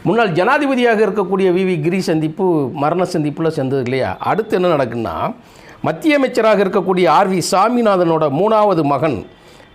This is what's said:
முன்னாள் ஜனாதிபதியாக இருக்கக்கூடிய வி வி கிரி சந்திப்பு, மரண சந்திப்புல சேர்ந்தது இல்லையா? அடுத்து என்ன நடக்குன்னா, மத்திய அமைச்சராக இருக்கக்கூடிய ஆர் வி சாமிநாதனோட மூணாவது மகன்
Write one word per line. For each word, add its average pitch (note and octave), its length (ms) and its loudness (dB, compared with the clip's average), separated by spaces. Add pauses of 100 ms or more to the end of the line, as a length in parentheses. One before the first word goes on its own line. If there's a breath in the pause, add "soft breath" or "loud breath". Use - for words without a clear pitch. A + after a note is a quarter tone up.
முன்னாள் G#3 280 0
ஜனாதிபதியாக A#3+ 720 2
இருக்கக்கூடிய F#3+ 420 0 (100)
வி F#3+ 120 0
வி F3+ 120 -2
கிரி F3 180 -2
சந்திப்பு, D#3+ 460 -2 (280)
மரண D#3 300 0
சந்திப்புல D#3+ 440 -2
சேர்ந்தது C#3 340 -2
இல்லையா? A#2+ 380 -4
அடுத்து G3 360 -2
என்ன F3+ 200 2
நடக்குன்னா, A#2+ 580 -4 (480 loud breath)
மத்திய E3 340 0
அமைச்சராக A3+ 480 2
இருக்கக்கூடிய F3+ 440 0
ஆர் F3 220 4
வி F#3 120 -2 (100)
சாமிநாதனோட F#3+ 760 2 (140)
மூணாவது G#3 440 2
மகன் C#3 420 -2 (500 loud breath)